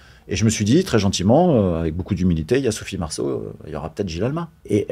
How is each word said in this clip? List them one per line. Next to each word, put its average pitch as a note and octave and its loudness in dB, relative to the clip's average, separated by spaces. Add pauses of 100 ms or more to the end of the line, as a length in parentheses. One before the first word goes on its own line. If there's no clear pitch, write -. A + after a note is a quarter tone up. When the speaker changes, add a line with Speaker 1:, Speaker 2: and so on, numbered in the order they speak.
(280)
Speaker 1:
et - -2
je F2+ 2
me A2 6
suis G#2+ 0
dit, C3+ 4
très B2 2
gentiment, G#2 4
euh, F2+ 2
avec D#2+ -2
beaucoup F2+ -4
d'humilité, E2+ 2
il C#3 0
y A#2+ 0
a G#2+ 2
Sophie - -10
Marceau, E2+ -6
euh, G#1 -6 (140)
il D2+ -12
y D2+ -8
aura D2 -8
peut-être G2 -4
Gilles E2 -6
Alma. C#3+ -4 (160)
Speaker 2:
Et G2+ 0